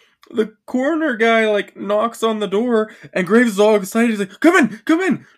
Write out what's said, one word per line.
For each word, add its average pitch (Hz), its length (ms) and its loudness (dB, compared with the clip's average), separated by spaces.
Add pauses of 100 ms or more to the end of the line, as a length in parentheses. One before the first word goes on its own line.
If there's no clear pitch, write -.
(320)
the 220 240 -4 (120)
coroner 285 500 -2
guy, 226 320 2
like, 202 260 -4
knocks 214 480 -4
on 220 160 -2
the 208 80 -4
door, 220 440 -2 (220)
and 180 140 -2
Graves 233 240 4
is 190 80 -4
all 214 160 4
excited. 226 360 0
He's 208 80 -4
like, 190 200 -8
"Come 339 160 6
in, 226 300 2
come 330 160 2
in. 302 240 -2 (120)